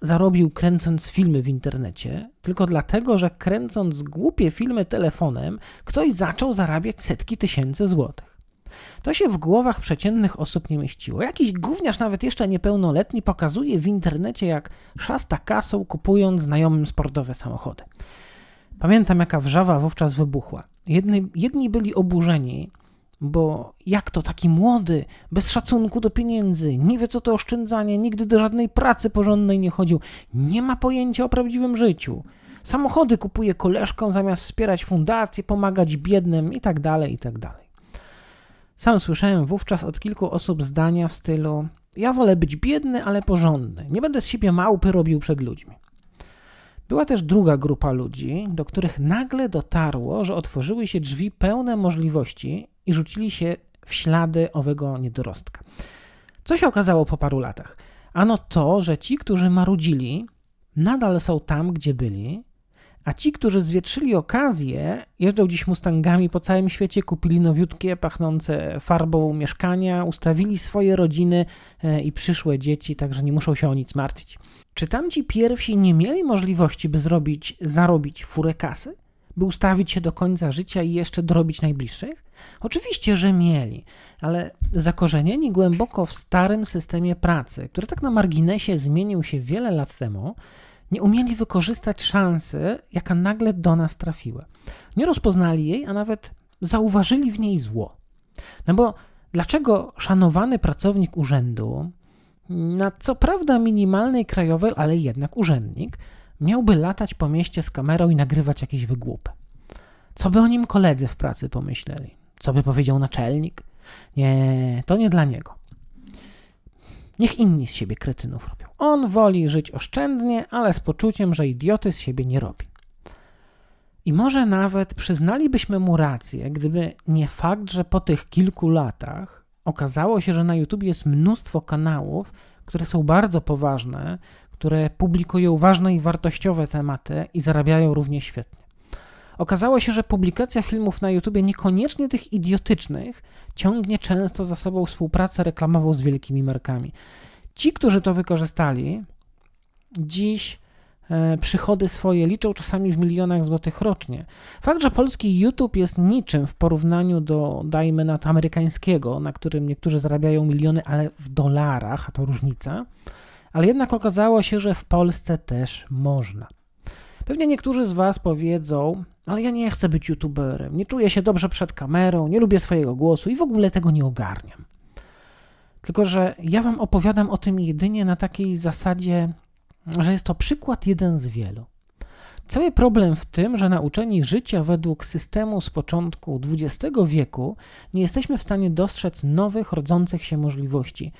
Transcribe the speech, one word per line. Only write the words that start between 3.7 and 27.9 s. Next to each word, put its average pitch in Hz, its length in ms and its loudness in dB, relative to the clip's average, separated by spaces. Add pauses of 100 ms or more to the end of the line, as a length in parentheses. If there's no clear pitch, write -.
głupie 160 480 0
filmy 226 340 -2
telefonem, 160 760 -2 (240)
ktoś 294 300 0
zaczął 185 400 -2
zarabiać 180 480 -2
setki - 360 -6
tysięcy 139 500 -2
złotych. - 500 -2 (680)
To 302 100 0
się 359 160 2
w 190 80 0
głowach 208 420 2
przeciętnych 202 600 0
osób 160 300 -4
nie 151 80 -2
mieściło. 139 440 -6
Jakiś 254 300 0
gówniarz, 226 480 -2
nawet 208 240 -4
jeszcze 240 240 -2
niepełnoletni, 190 760 0
pokazuje 196 580 0
w 151 80 -2
internecie, 190 600 -2
jak 156 220 -2 (300)
szasta - 380 -4
kasą, 208 480 -4
kupując 190 560 2
znajomym 151 460 2
sportowe 135 460 -4
samochody. - 500 -10 (960)
Pamiętam, 185 400 6
jaka 165 200 0
wrzawa 151 400 2
wówczas 151 340 0
wybuchła. 139 500 -2 (240)
Jedni, 190 480 2
jedni 254 340 0
byli 214 260 -2
oburzeni, 165 760 0 (500)
bo 151 520 -2 (120)
jak 196 260 0
to 165 100 -2
taki 170 280 0
młody, 170 560 4 (260)
bez 190 200 0
szacunku 226 480 0
do 220 100 2
pieniędzy, 190 680 0
nie 180 200 4
wie, 233 100 -2
co 240 140 -6
to 233 120 2
oszczędzanie, 214 640 -2